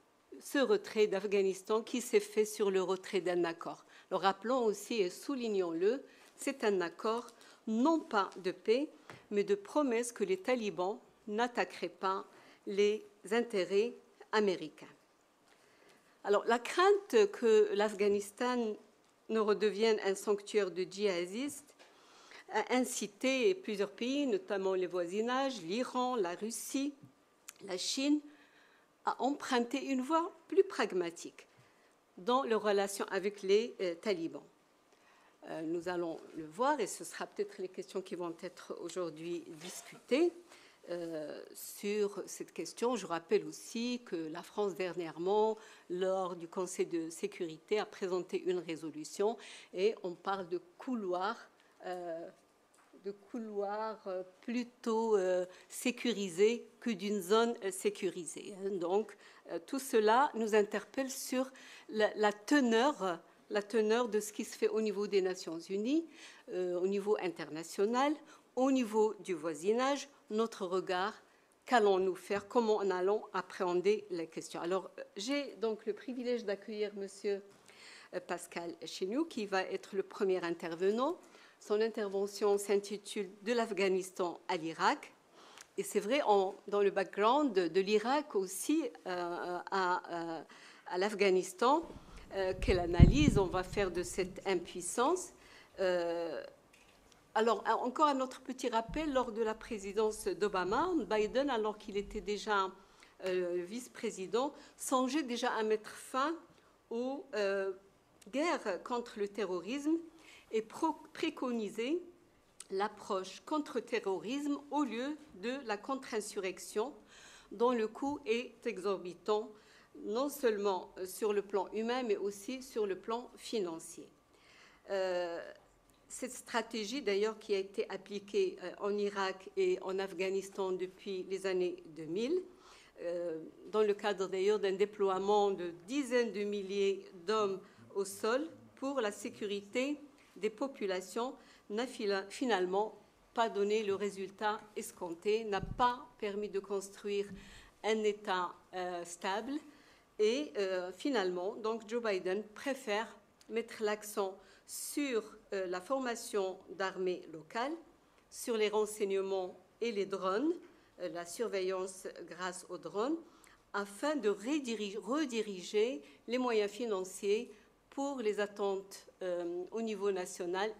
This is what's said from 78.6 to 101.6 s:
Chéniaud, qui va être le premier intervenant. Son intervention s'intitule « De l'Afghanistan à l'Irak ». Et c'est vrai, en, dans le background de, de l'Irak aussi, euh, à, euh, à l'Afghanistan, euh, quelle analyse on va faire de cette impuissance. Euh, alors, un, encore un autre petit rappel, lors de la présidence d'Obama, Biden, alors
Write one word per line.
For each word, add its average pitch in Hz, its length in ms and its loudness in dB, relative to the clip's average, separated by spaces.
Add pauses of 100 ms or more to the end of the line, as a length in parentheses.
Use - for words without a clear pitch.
Chéniaud, 196 400 -2
qui 226 220 -4
va 190 180 2
être - 320 -6
le 190 80 0
premier 185 400 2
intervenant. 185 720 0 (440)
Son 208 180 2
intervention 202 800 2
s'intitule « 202 720 -2 (120)
De 226 100 0
l'Afghanistan 190 960 0
à 180 80 0
l'Irak ». 170 560 0 (640)
Et 196 60 -2
c'est 202 180 -2
vrai, 214 220 2
en, 196 300 4 (140)
dans 202 140 2
le 196 100 6
background 214 600 4
de, 180 160 4
de 180 120 4
l'Irak 220 540 2
aussi, 247 480 0
euh, 175 760 -4 (120)
à, 170 680 0
euh, - 40 -10 (440)
à 175 100 -4
l'Afghanistan, 202 920 4 (460)
euh, 190 260 -2
quelle 190 200 4
analyse 190 580 12
on 196 80 8
va 180 180 0
faire 196 260 0
de 175 140 -2
cette 180 420 -4
impuissance. 196 840 0 (500)
Euh, 170 640 0 (920)
alors, 220 320 4
un, 220 100 4
encore 254 320 4
un 277 120 4
autre 262 220 -4
petit 254 280 -4
rappel, 233 440 -2
lors 240 180 2
de 214 100 -4
la 220 140 0
présidence 214 720 -2
d'Obama, 196 640 0 (180)
Biden, 214 400 2
alors 214 280 -2